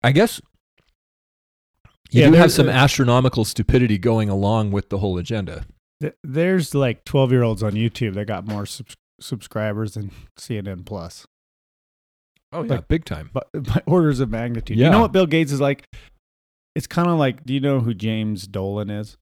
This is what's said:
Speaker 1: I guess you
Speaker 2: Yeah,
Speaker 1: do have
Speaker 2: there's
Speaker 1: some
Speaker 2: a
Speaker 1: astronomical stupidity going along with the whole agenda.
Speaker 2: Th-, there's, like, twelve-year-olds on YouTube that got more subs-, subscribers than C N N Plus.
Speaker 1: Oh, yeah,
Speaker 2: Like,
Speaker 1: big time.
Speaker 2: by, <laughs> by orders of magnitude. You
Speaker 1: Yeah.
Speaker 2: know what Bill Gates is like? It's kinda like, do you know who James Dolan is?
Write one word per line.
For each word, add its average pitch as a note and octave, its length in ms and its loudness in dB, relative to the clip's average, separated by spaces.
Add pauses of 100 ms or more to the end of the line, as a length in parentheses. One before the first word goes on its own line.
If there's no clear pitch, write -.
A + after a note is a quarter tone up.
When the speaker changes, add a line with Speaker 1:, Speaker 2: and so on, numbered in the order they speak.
Speaker 1:
I B2 100 2
guess G3 280 2 (1700)
you B2 120 6
Speaker 2:
Yeah, D#3 60 10
Speaker 1:
do D#3 60 10
have E3+ 100 10
Speaker 2:
there's E3 100 4
Speaker 1:
some C3+ 140 4
Speaker 2:
a A#2 40 0
Speaker 1:
astronomical B2+ 720 2
stupidity A2+ 540 0
going A2 300 0
along G2+ 420 0
with G2 180 -4
the G2 100 -4
whole F#2+ 200 -2
agenda. F2 460 -8 (360)
Speaker 2:
Th-, D3+ 220 -8
there's, E3 520 -2
like, C3 300 -2
twelve-year-olds B2 580 2
on G#2 100 -2
YouTube A2 420 -2
that G2+ 120 -6
got G2 200 -8
more G#2 200 -6
subs-, - 300 -16 (240)
subscribers G#2+ 760 -6
than G2+ 160 -10 (280)
C - 180 -10
N G2 120 -8
N F#2 160 -12
Plus. E2+ 420 -14 (1300)
Speaker 1:
Oh, E3 100 -8
yeah, D3 140 -4
Speaker 2:
Like, - 120 -10
Speaker 1:
big D#3+ 160 -2
time. D2+ 280 -12
Speaker 2:
by, C3+ 140 -6
<laughs> - 120 -20
by C#3+ 280 -2
orders D3+ 340 2
of B2 100 -2
magnitude. A2+ 480 -4
You B2 60 6
Speaker 1:
Yeah. D#3+ 60 6
Speaker 2:
know G#3 100 6
what A3+ 120 2
Bill F#3 140 4
Gates D#3 260 0
is C3+ 80 -2
like? C#3 240 -2 (880)
It's D3+ 120 -6
kinda F3 280 0
like, C#3+ 300 0
do B2 80 -6
you C#3 80 -2
know C#3 200 0
who A#2 120 -2
James G#2+ 540 -4
Dolan G2 440 -6
is? G#2 320 -10